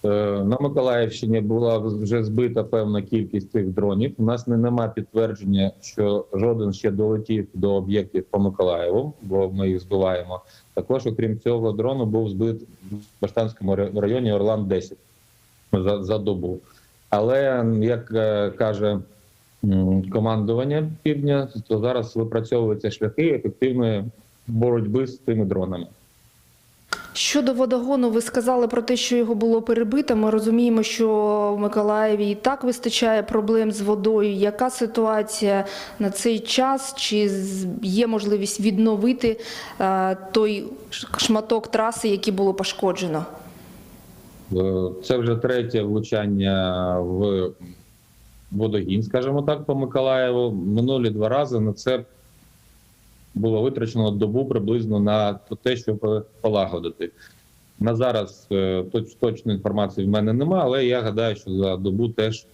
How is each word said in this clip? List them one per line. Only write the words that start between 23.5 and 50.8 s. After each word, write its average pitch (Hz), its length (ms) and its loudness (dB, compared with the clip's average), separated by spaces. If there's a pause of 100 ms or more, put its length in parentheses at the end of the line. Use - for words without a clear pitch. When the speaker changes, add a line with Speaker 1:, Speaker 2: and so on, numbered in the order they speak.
Speaker 1:
боротьби 120 600 0
з - 120 -14
цими 110 260 0
дронами. 92 420 -4 (1300)
Speaker 2:
Щодо 269 360 0
водогону, 247 580 2
ви 226 100 2
сказали 240 480 0
про 240 140 0
те, 247 140 0
що 240 200 0
його 233 180 2
було 226 280 2
перебито. 233 540 2
Ми 214 140 4
розуміємо, 226 520 4
що 226 260 2 (480)
в 202 40 -4
Миколаєві 208 720 2
і 208 40 0
так 262 300 -2
вистачає 233 580 2
проблем 220 500 0
з 208 80 -6
водою. 208 520 2
Яка 208 380 0
ситуація 214 920 0 (340)
на 202 120 0
цей 226 280 0
час? 262 580 0
Чи 214 320 0
з-, 190 380 -4 (160)
є 202 240 2
можливість 202 540 0
відновити, 220 800 2 (400)
е, 190 360 2 (160)
той 214 320 2 (260)
ш-, - 260 -12
шматок 220 520 0
траси, 226 400 0
який 196 240 0
було 190 220 2
пошкоджено? 180 720 -2 (1300)
Speaker 1:
Е, 92 360 0 (160)
це 131 120 0
вже 117 200 0
третє 117 460 -2
влучання 98 1160 0
в 92 500 0 (1040)
водогін, 104 500 0
скажімо 135 400 -2
так, 147 220 -2
по 139 100 -2
Миколаєву. 131 760 0
Минулі 110 600 0